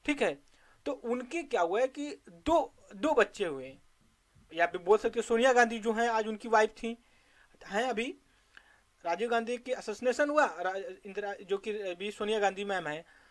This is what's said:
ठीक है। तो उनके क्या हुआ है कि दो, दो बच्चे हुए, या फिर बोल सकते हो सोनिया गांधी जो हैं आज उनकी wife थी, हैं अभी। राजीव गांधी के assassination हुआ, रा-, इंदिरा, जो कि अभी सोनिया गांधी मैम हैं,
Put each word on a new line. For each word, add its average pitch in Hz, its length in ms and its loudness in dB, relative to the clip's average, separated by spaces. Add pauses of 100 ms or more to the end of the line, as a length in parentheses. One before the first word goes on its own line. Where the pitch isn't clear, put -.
ठीक 294 180 -2
है। 160 160 0 (480)
तो 285 60 -2
उनके 247 500 -6
क्या - 180 -2
हुआ 175 200 2
है 254 80 2
कि 285 400 -10
दो, 311 460 0 (200)
दो 277 200 0
बच्चे 214 300 2
हुए, 135 340 -8 (720)
या 170 140 2
फिर 175 140 -4
बोल 196 180 6
सकते 240 200 -2
हो 226 40 0
सोनिया 240 300 4
गांधी 233 260 4
जो 226 140 0
हैं 233 160 2
आज 220 180 0
उनकी 220 220 -8
wife 220 220 6
थी, 233 280 -8 (680)
हैं 208 180 -2
अभी। 247 340 -4 (840)
राजीव 190 240 -2
गांधी 233 300 -2
के 254 140 -8
assassination 247 580 0
हुआ, 294 160 4 (120)
रा-, 185 480 -6
इंदिरा, 202 280 -6
जो 196 240 -4
कि 208 200 -6
अभी 196 320 -6
सोनिया 214 280 -2
गांधी 196 260 0
मैम 190 220 -2
हैं, 151 180 -6 (260)